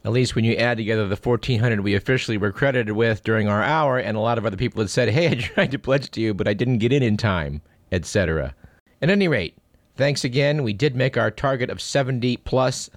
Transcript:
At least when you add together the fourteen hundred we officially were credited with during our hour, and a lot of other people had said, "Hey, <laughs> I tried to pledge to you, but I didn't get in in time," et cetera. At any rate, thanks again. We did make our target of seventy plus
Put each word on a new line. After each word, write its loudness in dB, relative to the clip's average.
At 0
least 2
when 2
you 2
add 0
together 0
the 0
fourteen 0
hundred 2
we 0
officially 0
were 0
credited 0
with 0
during 2
our 2
hour, 2
and -2
a -2
lot 0
of -4
other -2
people -2
had -2
said, 2
"Hey, 2
<laughs> 2
I 2
tried -2
to -4
pledge 0
to -6
you, 0
but -2
I 2
didn't 0
get 2
in 4
in 2
time," -2
et -2
cetera. -2
At 0
any 2
rate, -2
thanks 0
again. 0
We -2
did 0
make 0
our 2
target -2
of -10
seventy -2
plus -2